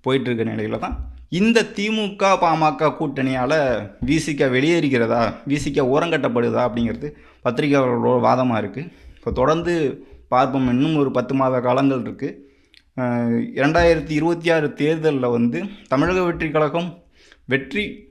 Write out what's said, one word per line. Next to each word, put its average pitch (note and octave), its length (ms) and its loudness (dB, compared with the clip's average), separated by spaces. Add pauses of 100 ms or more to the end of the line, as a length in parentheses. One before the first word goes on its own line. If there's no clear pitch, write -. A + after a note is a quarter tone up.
போயிட்டு C3 260 0
இருக்க A#2 180 -2
நிலையில A2 340 -4
தான் - 160 -6 (340)
இந்த A3 300 2 (100)
திமுக, G#3 540 -4 (120)
பாமக D#3 560 2
கூட்டணியால C3 640 -2 (480)
வி C3+ 160 0
சி D#3 160 -2
க C#3+ 140 2
வெளியேறுகிறதா, C3 720 2 (260)
வி C#3+ 120 0
சி D3 140 -4
க C#3 160 2
ஓரங்கட்டப்படுதா B2+ 720 0
அப்படிங்கிறது A#2 480 -2 (320)
பத்திரிகையாளர்களோட B2 800 2
வாதமா B2 380 2
இருக்கு. G#2 240 -6 (300)
இப்போ - 200 -6
தொடர்ந்து E3 420 0 (560)
பார்ப்போம், C3 400 2
இன்னும் D3 280 2
ஒரு C3+ 140 2
பத்து B2 220 -2
மாத C3 280 0
காலங்கள் B2+ 400 2
இருக்கு. B2 280 -8 (680)
அஹ், A#2+ 420 0 (140)
இரண்டாயிரத்தி D#3 600 2
இருபத்தி E3 360 0
ஆறு D#3+ 240 2
தேர்தல்ல D3+ 560 0
வந்து A#2+ 300 0 (280)
தமிழக E3 340 0
வெற்றி E3 280 -2
கழகம் D#3 400 0 (600)
வெற்றி C3+ 360 -2 (260)